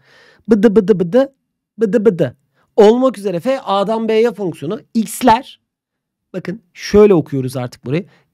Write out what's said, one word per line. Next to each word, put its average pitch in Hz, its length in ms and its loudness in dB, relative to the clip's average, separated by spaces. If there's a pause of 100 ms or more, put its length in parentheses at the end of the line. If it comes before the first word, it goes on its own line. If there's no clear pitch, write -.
(480)
Bıdı 208 280 2
bıdı 196 240 2
bıdı, 233 340 -2 (440)
bıdı 208 280 -2
bıdı. 165 300 0 (400)
Olmak 240 420 4
üzere 190 220 -6
F 262 220 -4
A'dan 202 460 -4
B'ye 226 240 0
fonksiyonu 185 480 -8 (140)
x'ler. 233 640 -2 (760)
Bakın 180 280 -12 (120)
şöyle 208 400 4
okuyoruz 135 440 -4
artık - 280 -12
burayı. 151 200 -6 (280)